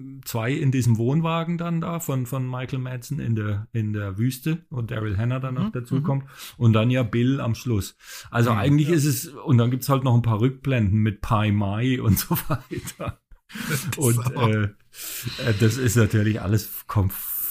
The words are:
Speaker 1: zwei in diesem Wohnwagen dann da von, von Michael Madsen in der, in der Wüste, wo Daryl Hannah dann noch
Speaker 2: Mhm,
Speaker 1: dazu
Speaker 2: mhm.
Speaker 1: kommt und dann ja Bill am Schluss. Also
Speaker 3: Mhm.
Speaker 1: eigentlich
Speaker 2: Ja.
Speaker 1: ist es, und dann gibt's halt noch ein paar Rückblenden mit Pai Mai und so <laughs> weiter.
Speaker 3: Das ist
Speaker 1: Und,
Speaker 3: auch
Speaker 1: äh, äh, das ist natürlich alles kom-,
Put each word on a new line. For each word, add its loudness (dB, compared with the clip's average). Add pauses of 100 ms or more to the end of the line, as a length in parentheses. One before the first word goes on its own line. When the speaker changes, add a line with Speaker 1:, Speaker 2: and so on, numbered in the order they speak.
(240)
Speaker 1:
zwei -4
in 2
diesem 4
Wohnwagen 0
dann -2
da -4
von, -2
von -4
Michael -6
Madsen -8
in 0
der, -2
in -2
der -6
Wüste, -2
wo -6
Daryl -4
Hannah -2
dann -6
noch -2
Speaker 2:
Mhm, -4
Speaker 1:
dazu -4
Speaker 2:
mhm. 0
Speaker 1:
kommt -2 (320)
und 4
dann 4
ja 2
Bill 0
am -2
Schluss. -4 (340)
Also 4
Speaker 3:
Mhm. 0
Speaker 1:
eigentlich 4
Speaker 2:
Ja. 2
Speaker 1:
ist 4
es, 0
und 2
dann 4
gibt's -2
halt 2
noch 4
ein 4
paar 2
Rückblenden 2
mit 2
Pai 2
Mai 0
und 4
so -2
<laughs> -12
weiter. -8 (480)
Speaker 3:
Das -4
ist -6
Speaker 1:
Und, 0
Speaker 3:
auch 4
Speaker 1:
äh, 2
äh, -6
das 4
ist 2
natürlich 4
alles -2
kom-, 2 (400)